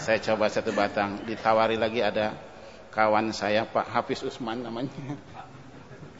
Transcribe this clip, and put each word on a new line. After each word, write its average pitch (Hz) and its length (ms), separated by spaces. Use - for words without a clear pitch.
saya 110 160
coba 107 320
satu 107 240
batang. 101 560
Ditawari 110 480
lagi 113 240
ada 104 320
kawan 110 400
saya 104 400
Pak - 160
Hafiz 127 400
Usman 123 400
namanya, 117 240